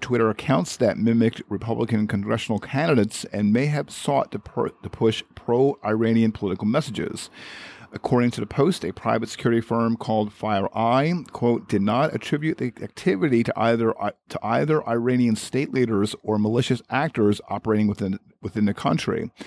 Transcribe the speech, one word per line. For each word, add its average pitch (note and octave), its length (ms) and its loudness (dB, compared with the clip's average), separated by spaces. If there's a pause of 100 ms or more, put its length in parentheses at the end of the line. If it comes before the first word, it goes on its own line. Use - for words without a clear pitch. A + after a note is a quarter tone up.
Twitter A2+ 260 2
accounts - 480 -2
that A2 220 2
mimicked A2+ 500 2
Republican A2+ 580 -2
congressional G#2+ 520 -2
candidates C3+ 720 0
and G#2 220 2
may C3 120 2
have D3 240 -2
sought - 420 -2
to C3 60 -8
per-, - 300 -4
to - 220 -12
push A2 320 0 (120)
pro-Iranian A2+ 960 2
political G2 340 -4
messages. - 640 -4 (600)
According A#2+ 400 0
to - 80 -8
the G#2+ 60 -4
Post, E3 380 0
a E2+ 80 -4
private A2+ 380 -2
security A#2 320 0
firm A2+ 340 0
called G#2+ 340 -2
FireEye, A#2 1000 0
quote, A#2+ 360 0
"did G#2 140 0
not A2+ 320 2
attribute D3+ 460 -2
the B2+ 140 -4 (100)
activity E3 640 0
to A2 140 -4
either, A2+ 440 2
uh, G#2 80 -2 (180)
to - 140 -10
either C#3+ 440 0
Iranian A#2+ 480 2
state C3+ 380 -4
leaders A2+ 500 2
or G#2+ 140 0
malicious A2+ 540 0
actors A#2+ 580 2
operating G#2+ 380 0
within, G2 320 -2 (240)
within G#2+ 240 0
the G2+ 80 0
country." - 560 -2 (160)